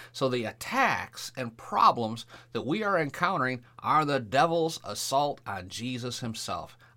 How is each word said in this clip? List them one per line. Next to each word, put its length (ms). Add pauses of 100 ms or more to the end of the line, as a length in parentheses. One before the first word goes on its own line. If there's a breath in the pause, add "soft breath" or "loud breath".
(120)
So 160
the 180
attacks 880
and 200
problems 680 (280 loud breath)
that 120
we 180
are 160
encountering 640 (160 soft breath)
are 260
the 140
devil's 640
assault 640
on 220
Jesus 500
himself, 580 (200 loud breath)